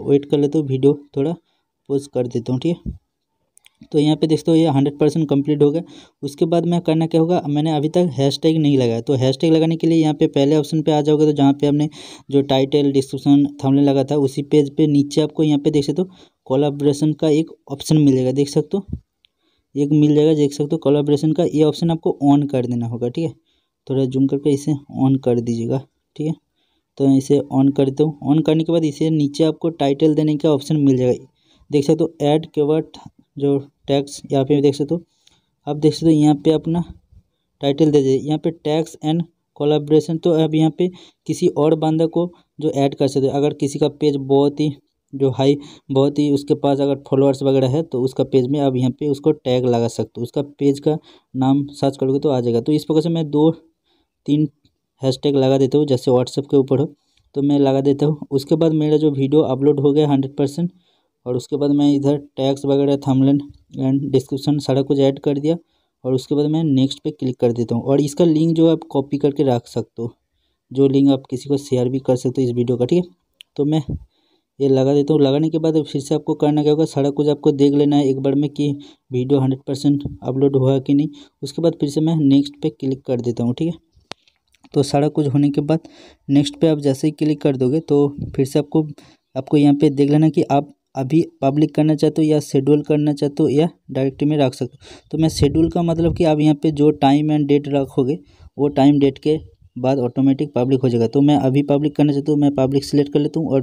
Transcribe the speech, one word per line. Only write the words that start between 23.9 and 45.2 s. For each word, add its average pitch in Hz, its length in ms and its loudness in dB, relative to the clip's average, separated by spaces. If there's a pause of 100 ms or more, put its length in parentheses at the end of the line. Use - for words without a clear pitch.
जूम 131 200 0
करके 139 260 -2
इसे 143 200 -2 (300)
on 135 220 2
कर 120 160 0
दीजिएगा, 117 380 -4 (380)
ठीक 151 100 -6
है। 160 80 -4 (640)
तो 139 100 2
मैं 135 80 4
इसे 135 220 2 (160)
on 135 220 2
कर 139 100 2
देता 135 180 0
हूँ। 156 140 -4 (100)
on 151 180 2
करने 160 180 0
के 165 80 -2
बाद 165 120 0
इसे 156 280 -2
नीचे 147 320 0
आपको 156 320 -2
टाइटल 143 380 0
देने 151 220 0
का 156 140 0
ऑप्शन 147 280 0
मिल 139 180 2
जाएगा, 123 300 -2 (440)
देख 143 140 0
सकते 160 200 2
हो 160 100 -6 (100)
ऐड 156 240 0
कीवर्ड 151 500 -2 (380)
जो 139 220 -2 (300)
टैग्स 139 360 -4
यहाँ 139 200 -2
पे 143 180 0
देख 139 120 2
सकते 147 200 -4
हो। 175 80 -6 (640)
आप 147 100 -6
देख 151 180 0
सकते 160 120 -4
हो 165 60 6
यहाँ 151 240 4
पे 151 160 0
अपना 165 300 -2 (800)
टाइटल 143 300 0
दे 143 120 4
दीजिए, 135 160 2
यहाँ 147 200 -4
पे 165 120 -4 (120)
tags 156 420 -4
and 160 180 -2 (340)
collaboration। 151 600 0
तो 175 200 -2
अब 156 160 0
यहाँ 156 180 2
पे 180 160 -2 (380)
किसी 160 220 -4
और 151 280 2
बंदे 156 320 0
को 175 220 -4 (280)
जो 151 140 -2
ऐड 139 220 0
कर 139 140 0
सकते 135 180 -2
हो, 127 60 -2
अगर 143 240 -2
किसी 143 220 -4
का 151 120 0
पेज 147 280 -2
बहुत 139 420 0
ही 151 100 0 (420)
जो 135 180 0